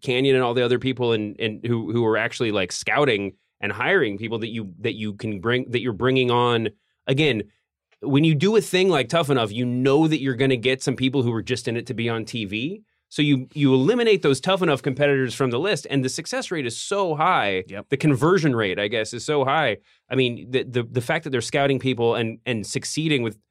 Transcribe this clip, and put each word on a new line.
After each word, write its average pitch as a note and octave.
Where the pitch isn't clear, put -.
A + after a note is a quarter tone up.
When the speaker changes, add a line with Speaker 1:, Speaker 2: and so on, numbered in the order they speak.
Speaker 1:
Canyon C3
and B2+
all A#2+
the B2
other A#2+
people B2
and, G#2
and G#2+
who, A2+
who A#2
are A2
actually, A#2
like, F#2+
scouting G#2+
and G2+
hiring A#2+
people A#2
that A2+
you, G#2+
that A2+
you G#2+
can G#2
bring, A#2+
that B2
you're A2+
bringing B2
on. A#2+
Again, C3+
when C#3
you D#3+
do F#3+
a F#3+
thing F#3
like C3
Tough E3
Enough, A#2
you B2
know C3+
that D#3
you're C3+
gonna C3
get B2+
some B2+
people C3
who A#2+
are A2
just B2
in A#2
it A#2
to -
be A#2
on A2+
T A2+
V. C3
So -
you, C3+
you C#3+
eliminate G#3+
those C3+
Tough F#3
Enough D3
competitors C3+
from C3
the A#2+
list, F#3
and C3+
the C3
success A#3+
rate D3+
is A2+
so G3
high. C#3+
Speaker 2:
Yep. G2
Speaker 1:
The C3+
conversion D3+
rate, G2
I G#2
guess, A2
is A#2+
so D3
high. C3+
I B2
mean, A#2+
the, B2+
the, B2
the A#2
fact D#3+
that D3+
they're B2
scouting C#3
people A#2
and, A#2
and A2+
succeeding D3+
with A2+